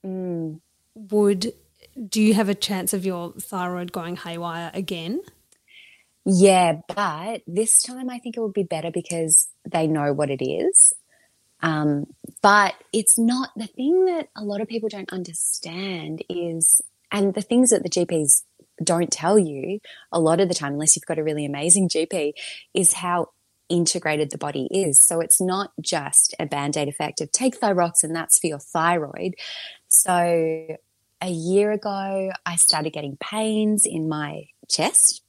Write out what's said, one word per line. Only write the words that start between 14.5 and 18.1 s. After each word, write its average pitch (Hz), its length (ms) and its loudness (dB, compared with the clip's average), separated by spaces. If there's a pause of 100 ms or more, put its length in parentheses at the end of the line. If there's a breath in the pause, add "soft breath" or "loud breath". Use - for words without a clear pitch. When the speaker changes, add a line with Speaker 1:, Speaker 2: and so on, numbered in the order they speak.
Speaker 1:
of 220 80 -4
people 220 200 -4
don't 202 240 -8
understand 175 1160 -6
is, 170 520 0 (320)
and 196 220 0
the 214 80 -6
things 240 280 2
that 220 120 2
the 180 60 -6
G 175 180 0
Ps 156 380 2 (380)